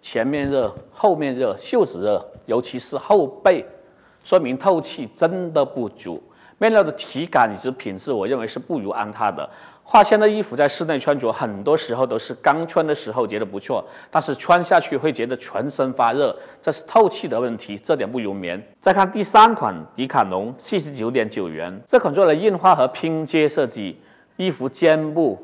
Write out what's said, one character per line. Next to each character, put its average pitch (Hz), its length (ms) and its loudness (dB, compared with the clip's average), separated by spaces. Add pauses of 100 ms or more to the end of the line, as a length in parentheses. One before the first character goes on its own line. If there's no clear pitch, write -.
前 117 240 -4
面 143 240 -2
热、 127 200 0 (220)
后 190 240 2
面 143 180 -4
热、 120 220 -2
袖 - 260 0
子 95 220 -4
热， 104 180 0 (220)
尤 117 160 0
其 127 180 -10
是 135 200 -10
后 196 280 2
背， 160 380 0 (580)
说 - 160 4
明 131 160 -2
透 175 240 2
气 135 360 -10
真 175 360 -2
的 151 140 2
不 120 240 -6
足。 - 340 -12 (360)
面 220 120 2
料 214 140 6
的 156 80 -6
体 - 320 -10
感 120 260 2
以 101 60 -8
及 127 140 -6
品 110 260 -10
质， 113 160 -6
我 101 140 -2
认 131 120 -2
为 113 80 -6
是 107 120 -10
不 123 200 -6
如 101 120 -6
安 104 200 -6
踏 104 220 -2
的。 76 160 -8 (340)
化 208 220 6
纤 214 160 4
的 214 80 6
衣 214 140 0
服 196 120 -8
在 143 140 4
室 170 160 -4
内 151 140 0
穿 143 200 0
着， 120 140 -2
很 104 320 -6
多 147 100 2
时 160 200 -2
候 131 120 0
都 117 120 -4
是 117 160 -10
刚 156 320 0
穿 160 200 0
的 151 80 0
时 117 160 -12
候 113 160 -2
觉 104 120 -6
得 110 80 -4
不 98 120 -10
错， 98 240 -4 (280)
但 160 120 2
是 143 120 -2
穿 175 280 4
下 170 160 4
去 165 160 -4
会 143 160 0
觉 120 160 -4
得 127 120 -4
全 120 320 -6
身 135 240 -2
发 117 180 2
热， 135 240 0 (240)
这 - 100 -4
是 - 160 -6
透 220 220 4
气 - 180 -6
的 131 140 -2
问 120 160 -2
题， 101 220 -12
这 156 180 -2
点 107 140 -4
不 123 100 -4
如 98 140 -4
棉。 95 280 -8 (160)
再 185 140 4
看 190 180 4
第 208 120 -4
三 220 320 8
款 110 200 -4 (220)
迪 127 100 -4
卡 131 180 2
侬， 98 340 -6
四 - 200 -4
十 151 140 -8
九 117 180 -4
点 120 180 0
九 104 200 -6
元， 85 400 -10
这 254 100 4
款 160 140 0
做 180 140 4
了 156 80 4
印 190 220 0
花 180 180 6
和 139 140 2
拼 160 360 -4
接 151 240 2
设 143 180 0
计， 104 320 -10 (380)
衣 180 140 -2
服 131 160 -6
肩 156 460 2
部、 151 320 0